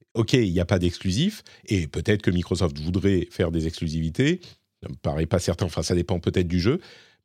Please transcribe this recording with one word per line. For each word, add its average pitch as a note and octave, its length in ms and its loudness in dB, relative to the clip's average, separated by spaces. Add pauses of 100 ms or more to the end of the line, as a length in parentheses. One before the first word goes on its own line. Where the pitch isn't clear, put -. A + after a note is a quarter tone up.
(140)
Ok, A2+ 180 0
il A2 220 2
n'y F2+ 80 2
a E2+ 40 0
pas F#2+ 140 2
d'exclusif, F#2+ 640 0 (220)
et F#2 200 0
peut-être G2+ 360 0
que G2+ 100 0
Microsoft F2 480 0
voudrait F#2 500 0
faire E2+ 220 0
des D#2+ 160 0
exclusivités, E2 720 -2 (420)
ça - 60 -12
me C#2+ 80 -10
paraît D#2 300 -2
pas E2+ 140 2
certain, - 260 -2
enfin E2 180 -4
ça - 100 -2
dépend F2 260 0
peut-être F2+ 280 0
du F2 140 0
jeu, C3 180 4 (460)